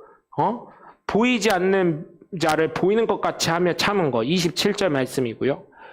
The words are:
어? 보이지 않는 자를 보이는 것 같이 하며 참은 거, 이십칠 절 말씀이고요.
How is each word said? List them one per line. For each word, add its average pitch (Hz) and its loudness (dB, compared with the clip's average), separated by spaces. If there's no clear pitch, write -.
어? 202 -2
보이지 220 2
않는 180 0
자를 156 2
보이는 214 2
것 202 0
같이 - -2
하며 175 2
참은 190 0
거, 120 0
이십칠 175 0
절 196 0
말씀이고요. 127 -2